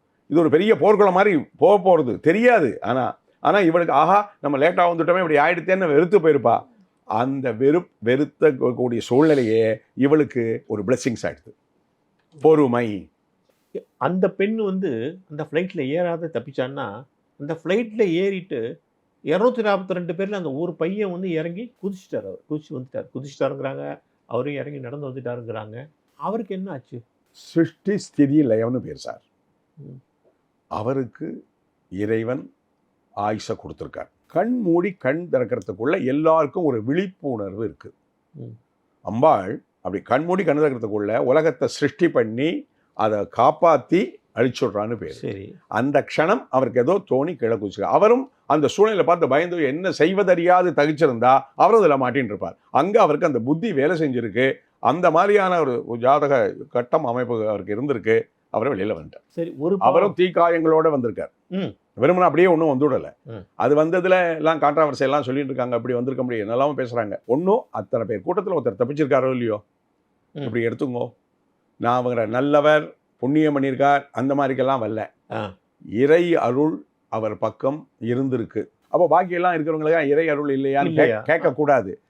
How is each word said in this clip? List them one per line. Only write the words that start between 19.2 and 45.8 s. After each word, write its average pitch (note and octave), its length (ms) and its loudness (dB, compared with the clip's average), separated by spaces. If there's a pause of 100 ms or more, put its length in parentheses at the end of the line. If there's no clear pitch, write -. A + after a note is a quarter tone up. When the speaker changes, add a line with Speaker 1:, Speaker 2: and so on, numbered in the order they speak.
Speaker 2:
இருநூத்தி A3 380 0
நாற்பத்தி F#3+ 300 -2
ரெண்டு F3 220 -6
பேர்ல G3 200 -6
அந்த E3+ 180 -6
ஒரு E3 220 -6
பையன் G3 380 -4
வந்து F#3 180 -8
இறங்கி E3+ 440 -6 (100)
குதிச்சிட்டாரு. F#3 400 -8
அவர் F#2+ 160 -14 (100)
குதிச்சு D3+ 240 -10
வந்துட்டார், B2+ 400 -12
குதிச்சிட்டாருங்கிறாங்க, C#3 880 -8 (240)
அவரும் B2 280 -6
இறங்கி C#3 260 -10
நடந்து C3+ 280 -12
வந்துட்டாருங்கிறாங்க. A#2+ 840 -12 (260)
அவருக்கு G3 400 -8
என்ன F#3+ 160 -10
ஆச்சு? B2 300 -14 (300)
Speaker 1:
சிருஷ்டி - 640 -2
ஸ்திதி D3 520 2
லயம்னு A2+ 320 0
பேர் E2 180 -10
சார். - 260 -16 (520)
Speaker 2:
ம். C#3 240 -20 (720)
Speaker 1:
அவருக்கு B2 760 -8 (460)
இறைவன் A2+ 640 -4 (580)
ஆயுசை G#2 440 -6
கொடுத்திருக்கார். - 540 -14 (180)
கண் A#3 340 -2
மூடி F3 300 0
கண் D#3+ 400 -4
திறக்கிறதுக்குள்ள B2 720 -2
எல்லாருக்கும் D#3 580 2
ஒரு B2 200 0
விழிப்புணர்வு B2 800 -6
இருக்கு. - 300 -12 (380)
Speaker 2:
ம். A#2+ 240 -18 (460)
Speaker 1:
அம்பாள் A2+ 600 0 (200)
அப்படி F#2 220 -8
கண் C3 200 0
மூடி F#3 200 -2
கண் D3 140 0
திறக்கிறதுக்குள்ள A2+ 600 -2
உலகத்தை C#3+ 500 0
சிருஷ்டி D3+ 420 -2
பண்ணி C#3 560 -2 (280)
அதை G#2 340 -2 (100)
காப்பாத்தி D3+ 760 2 (220)
அழிச்சுடுறான்னு A2+ 600 -2
பேரு. D#2 180 -12
Speaker 2:
சரி. G2+ 420 -12 (120)
Speaker 1:
அந்த C3 380 0